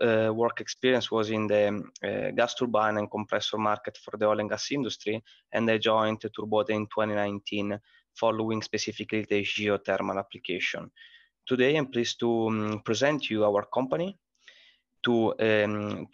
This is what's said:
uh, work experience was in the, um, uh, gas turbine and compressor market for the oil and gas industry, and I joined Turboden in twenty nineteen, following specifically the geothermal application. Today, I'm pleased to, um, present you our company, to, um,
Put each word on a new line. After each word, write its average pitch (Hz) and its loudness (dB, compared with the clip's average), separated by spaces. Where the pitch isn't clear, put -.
uh, 110 4
work 117 0
experience 123 0
was 110 0
in 107 0
the, 104 4
um, 104 -4
uh, 101 -4
gas 117 0
turbine 107 0
and 104 -2
compressor 107 -4
market 107 -2
for - -14
the 107 2
oil 107 2
and 104 -2
gas 104 -6
industry, 113 -4
and 113 2
I 110 4
joined 110 2
Turboden 107 0
in 107 -2
twenty 107 0
nineteen, 101 -4
following 110 0
specifically 107 -4
the 104 2
geothermal 98 0
application. - -6
Today, 131 4
I'm 143 2
pleased 120 -2
to, 117 2
um, 107 -2
present 131 0
you 107 2
our 104 2
company, 156 -2
to, 117 4
um, 104 0